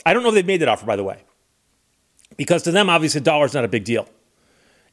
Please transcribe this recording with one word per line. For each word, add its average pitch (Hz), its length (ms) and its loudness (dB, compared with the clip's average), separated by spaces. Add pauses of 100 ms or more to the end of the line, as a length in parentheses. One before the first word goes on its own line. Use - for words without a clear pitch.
I 165 80 4
don't 240 100 0
know 240 60 2
if 214 60 2
they've 185 100 2
made 185 160 -2
that 135 80 0
offer, 104 160 -2
by 107 100 -2
the 101 80 -4
way, 95 140 -8 (1200)
because 170 260 0
to 170 80 -4
them, 196 180 2
obviously, 156 300 0
a 131 60 -8
dollar's 151 280 2
not 135 120 -2
a - 20 -2
big 104 160 -2
deal. 107 240 -4 (840)